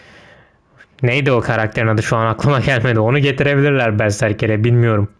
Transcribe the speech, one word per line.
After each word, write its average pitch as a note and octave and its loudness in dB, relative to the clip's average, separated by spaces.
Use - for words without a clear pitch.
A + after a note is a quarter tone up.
Neydi B2+ 0
o A#2+ 2
karakterin A2 -2
adı? A2 0
Şu - -2
an A2+ 0
aklıma B2 0
gelmedi. A#2+ 0
Onu A#2 0
getirebilirler C#3 0
Berserker'e, G#2+ -2
bilmiyorum. A#2 2